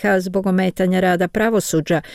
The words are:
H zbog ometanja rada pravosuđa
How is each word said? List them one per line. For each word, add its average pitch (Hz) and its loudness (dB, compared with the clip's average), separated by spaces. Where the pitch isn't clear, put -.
H 196 2
zbog 190 -4
ometanja 185 0
rada 180 2
pravosuđa 175 0